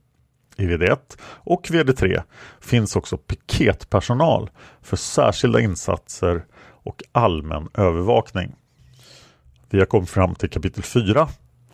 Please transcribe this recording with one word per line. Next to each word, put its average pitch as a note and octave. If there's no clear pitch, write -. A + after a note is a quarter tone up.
I G2+
V E2+
D E2
ett -
och -
V E3
D C3
tre F#2
finns A2+
också F#2
piketpersonal A#2+
för -
särskilda A#2
insatser F2
och -
allmän D#2
övervakning. F#2+
Vi G2
har F#2
kommit F#2+
fram F#2
till -
kapitel E2+
fyra, B2